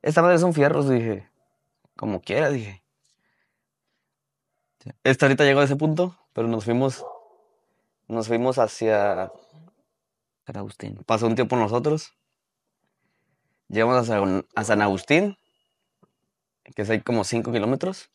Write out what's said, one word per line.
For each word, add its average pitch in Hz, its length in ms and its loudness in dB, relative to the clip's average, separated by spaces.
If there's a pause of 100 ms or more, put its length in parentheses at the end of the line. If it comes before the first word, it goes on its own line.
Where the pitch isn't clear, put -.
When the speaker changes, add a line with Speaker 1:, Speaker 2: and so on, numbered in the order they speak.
Speaker 1:
"Esta 165 220 2
madre 175 160 6
son 170 160 0
fierros", 143 340 2
dije, 113 400 -2 (640)
"como 98 260 -6
quiera", 143 280 -2
dije. 107 320 -8 (2000)
Speaker 2:
Sí. - 60 -18 (140)
Speaker 1:
Esta 131 240 4
ahorita 135 160 4
llegó 139 160 6
a 143 60 6
ese 139 100 0
punto, 156 420 -2 (160)
pero 117 140 -2
nos 113 180 -4
fuimos, 127 400 -2 (1000)
nos 110 200 -6
fuimos 123 300 0
hacia 104 760 0 (1160)
Speaker 2:
San 101 100 -14
Agustín. 104 480 -14
Speaker 1:
Pasó 113 220 0
un 113 80 0
tiempo 123 200 0
nosotros. 123 580 -2 (1500)
Llegamos 113 300 2
a 120 80 2
San, 98 400 0 (100)
a 107 80 -4
San 104 180 2
Agustín, 143 560 0 (1400)
que - 100 -8
es 101 60 -6
ahí 110 120 0
como 113 240 -2
cinco 117 260 -4
kilómetros. 131 640 -4